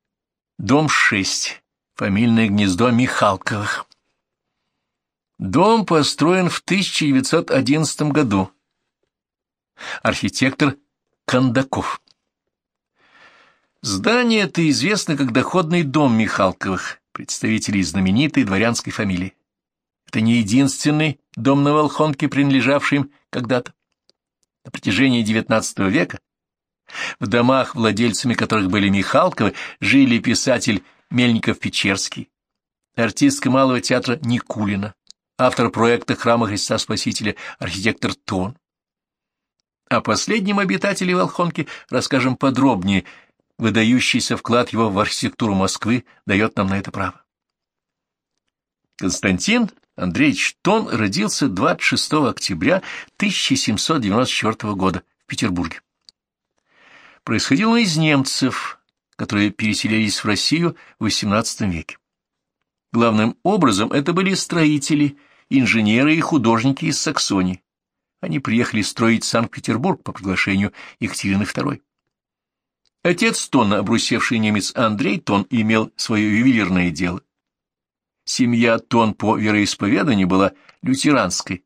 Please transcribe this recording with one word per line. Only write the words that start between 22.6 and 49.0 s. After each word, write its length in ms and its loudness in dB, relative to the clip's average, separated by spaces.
им 120 -4
когда-то. 420 -4
На 60 -20
протяжении 540 0
девятнадцатого 640 0
века 320 -2
в 60 -4
домах, 460 2
владельцами 600 0
которых 360 0
были 200 2
Михалковы, 640 0
жили 400 4
писатель 640 0
Мельников-Печерский, 1200 -2
артистка 520 0
Малого 300 2
театра 420 -2
Никулина, 720 -4
автор 320 2
проекта 480 2
"Храма 300 2
Христа 300 -4
Спасителя", 600 -4
архитектор 540 -4
Тон. 440 -6
О 140 0
последнем 580 -2
обитателе 560 0
Волхонки 540 -2
расскажем 480 0
подробнее. 720 2
Выдающийся 800 2
вклад 380 0
его 160 0
в 100 0
архитектуру 540 -2
Москвы 500 -2
дает 320 0
нам 100 0
на 100 -2
это 140 -10
право. 320 -10
Константин 720 0